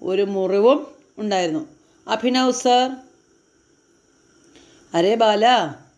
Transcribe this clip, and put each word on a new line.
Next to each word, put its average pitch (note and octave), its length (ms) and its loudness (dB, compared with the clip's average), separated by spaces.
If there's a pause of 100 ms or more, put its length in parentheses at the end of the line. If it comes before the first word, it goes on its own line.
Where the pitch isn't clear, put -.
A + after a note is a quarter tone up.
ഒരു F#3+ 200 -2
മുറിവും G3+ 640 2 (320)
ഉണ്ടായിരുന്നു. F#3 500 -4 (400)
അഭിനവ് B3 440 0
സർ, B3+ 440 0 (2000)
"അരേ F3+ 200 2
ബാല, A3 600 2 (240)